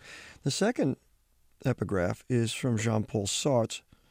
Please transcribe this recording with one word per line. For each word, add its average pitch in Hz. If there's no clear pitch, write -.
The 139
second 208
epigraph 95
is 117
from 120
Jean-Paul 107
Sartre's 120